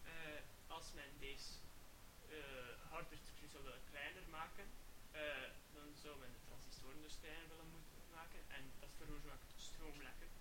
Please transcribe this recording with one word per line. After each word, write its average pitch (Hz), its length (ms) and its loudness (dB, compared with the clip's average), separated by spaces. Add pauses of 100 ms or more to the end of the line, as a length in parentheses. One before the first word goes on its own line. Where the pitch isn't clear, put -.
Eh, 156 380 2 (260)
als 160 260 0
men 139 260 -2
deze, 139 320 2 (760)
eh, 156 60 0 (540)
hardwarestructuur 160 600 0
zou 151 140 -2
willen 123 260 0
kleiner 156 400 0
maken, 165 380 2 (440)
eh, 156 100 2 (520)
dan 147 220 -4
zou 147 240 -2
men 123 120 0
de - 160 -4
transistoren - 540 0
dus 151 180 0
kleiner 160 280 0
willen 160 240 -4
moeten 160 260 -4 (140)
maken, 165 360 0
en 135 320 2
dat - 180 -2
veroorzaakt 131 580 2
stroomlekken 139 760 2 (120)